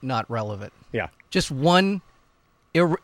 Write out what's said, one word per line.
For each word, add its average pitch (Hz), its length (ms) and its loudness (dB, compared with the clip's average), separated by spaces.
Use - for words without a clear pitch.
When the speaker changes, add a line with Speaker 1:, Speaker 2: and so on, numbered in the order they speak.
Speaker 1:
not 127 260 -4
relevant. 104 440 -6
Speaker 2:
Yeah. 101 160 -4
Speaker 1:
Just - 180 0
one, 180 540 2
ir-, 170 280 2